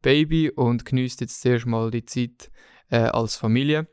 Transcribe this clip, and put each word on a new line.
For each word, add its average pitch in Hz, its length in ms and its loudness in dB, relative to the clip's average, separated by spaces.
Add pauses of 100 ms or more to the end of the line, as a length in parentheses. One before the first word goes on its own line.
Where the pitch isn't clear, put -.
Baby 156 480 2
und 120 340 0
genießt 127 360 -2
jetzt - 200 -8
zuerst 120 260 2
mal 113 240 -2
die 117 140 -4
Zeit, - 460 -6 (400)
äh, 120 80 2
als 113 380 0
Familie. 143 560 0